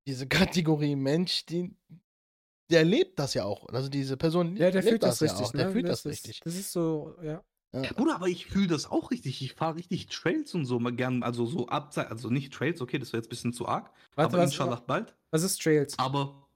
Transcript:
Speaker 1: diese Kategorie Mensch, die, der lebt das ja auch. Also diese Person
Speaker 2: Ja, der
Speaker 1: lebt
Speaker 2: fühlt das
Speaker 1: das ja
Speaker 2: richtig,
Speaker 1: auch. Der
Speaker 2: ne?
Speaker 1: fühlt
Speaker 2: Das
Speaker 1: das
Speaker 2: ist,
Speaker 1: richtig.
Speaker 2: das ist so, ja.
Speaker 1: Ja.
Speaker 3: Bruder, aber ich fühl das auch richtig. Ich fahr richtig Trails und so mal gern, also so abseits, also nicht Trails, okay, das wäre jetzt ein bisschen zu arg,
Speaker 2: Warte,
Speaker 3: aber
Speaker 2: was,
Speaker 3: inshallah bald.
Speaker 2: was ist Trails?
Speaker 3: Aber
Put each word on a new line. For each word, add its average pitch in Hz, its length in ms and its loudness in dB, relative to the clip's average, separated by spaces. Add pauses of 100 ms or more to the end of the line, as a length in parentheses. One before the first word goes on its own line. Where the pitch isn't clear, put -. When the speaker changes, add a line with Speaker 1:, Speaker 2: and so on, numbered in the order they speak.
Speaker 1:
diese 135 200 -6
Kategorie 151 720 4
Mensch, 147 480 0
die, 175 320 -6 (920)
der 160 140 8
lebt 247 340 4
das 139 160 -2
ja 113 100 0
auch. - 240 -6
Also 135 220 -4
diese 135 260 -2
Person 170 400 2
Speaker 2:
Ja, 180 140 4
der 185 100 4
Speaker 1:
lebt 185 80 4
Speaker 2:
fühlt 226 140 6
das - 160 4
Speaker 1:
das 156 100 4
ja 90 80 -2
Speaker 2:
richtig, 104 120 0
Speaker 1:
auch. - 40 -8
Der 147 140 0
Speaker 2:
ne? 190 60 0
Speaker 1:
fühlt 190 160 0
Speaker 2:
Das 127 160 -2
Speaker 1:
das 143 80 -6
Speaker 2:
ist, 110 120 -8
Speaker 1:
richtig. - 160 -14
Speaker 2:
das 165 140 -8
ist 196 180 -8
so, 160 500 -2
ja. 156 220 -8 (300)
Speaker 1:
Ja. 131 180 -4
Speaker 3:
Bruder, 294 220 0
aber 185 140 -2
ich 175 180 -2
fühl 196 220 2
das 151 200 -2
auch - 220 -2
richtig. 139 320 -6
Ich 131 120 -8
fahr 160 200 -2
richtig 170 320 -6
Trails - 480 -2
und 165 100 0
so 123 140 0
mal 120 160 -2
gern, 123 300 0
also 120 200 0
so 123 220 -2
abseits, 147 420 -4
also 113 220 -6
nicht 143 240 -2
Trails, 151 260 -2
okay, 131 200 -4
das - 120 -8
wäre 117 60 -2
jetzt 117 80 -4
ein - 40 -20
bisschen 120 220 -4
zu - 140 -8
arg, 151 240 -4 (240)
Speaker 2:
Warte, 156 220 2
Speaker 3:
aber 175 80 6
Speaker 2:
was, 143 80 4
Speaker 3:
inshallah 123 340 -2
bald. 127 300 -4 (160)
Speaker 2:
was 160 100 2
ist 190 180 -2
Trails? 151 380 2
Speaker 3:
Aber 139 580 -2